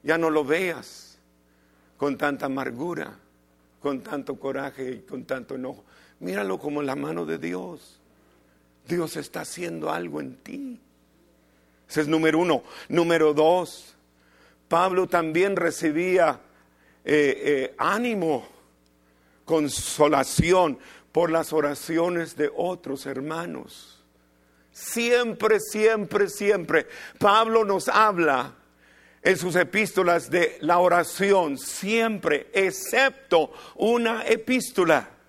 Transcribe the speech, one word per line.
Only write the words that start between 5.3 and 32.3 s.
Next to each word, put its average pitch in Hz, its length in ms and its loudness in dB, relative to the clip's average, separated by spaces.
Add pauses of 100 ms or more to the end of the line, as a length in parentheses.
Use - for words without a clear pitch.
enojo. 127 280 -12 (360)
Míralo 190 400 -4
como 147 200 -4
la 139 140 -4
mano 156 320 -6
de 160 120 -6
Dios. 175 600 -10 (880)
Dios 170 300 -4
está 160 240 -10
haciendo 165 500 -6
algo 160 300 -6
en 131 160 -12
ti. 262 440 -14 (1080)
Ese 151 140 -2
es 147 40 0
número 160 320 2
uno. 165 240 2 (260)
Número 160 460 4
dos, 160 640 0 (720)
Pablo 180 400 2
también 175 480 2
recibía, 170 800 2 (680)
eh, 143 400 2
eh, 135 320 0
ánimo, 185 680 -2 (1000)
consolación 151 1300 2 (320)
por 165 220 2
las 160 200 0
oraciones 160 840 -2
de 147 180 0
otros 165 520 -6
hermanos. 151 1000 -10 (680)
Siempre, 233 880 0
siempre, 214 720 0
siempre 165 580 0 (320)
Pablo 226 460 4
nos 196 240 0
habla 165 680 4 (680)
en 185 140 4
sus 170 200 -2
epístolas 180 760 0
de 165 300 0
la 170 180 2
oración, 175 800 2
siempre, 208 960 -2